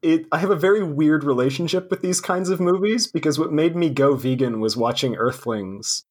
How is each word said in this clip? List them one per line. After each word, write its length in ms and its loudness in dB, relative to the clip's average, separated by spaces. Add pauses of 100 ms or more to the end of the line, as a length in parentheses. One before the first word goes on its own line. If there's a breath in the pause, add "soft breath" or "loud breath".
it, 300 2
I 60 0
have 120 0
a 60 4
very 260 2
weird 440 2
relationship 680 0
with 100 -4
these 200 -2
kinds 280 -2
of 120 0
movies, 440 0
because 320 -2
what 140 -2
made 240 2
me 140 0
go 260 2
vegan 460 -2
was 160 0
watching 400 -2
Earthlings. 920 -4